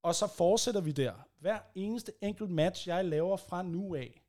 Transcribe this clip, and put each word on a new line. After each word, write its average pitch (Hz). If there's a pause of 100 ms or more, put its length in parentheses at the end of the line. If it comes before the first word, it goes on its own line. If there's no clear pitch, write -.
Og 170
så 208
fortsætter 202
vi 156
der. 131 (240)
Hver 196 (140)
eneste 208
enkelt 208
match, 170
jeg 180
laver 170
fra 180
nu 180
af 123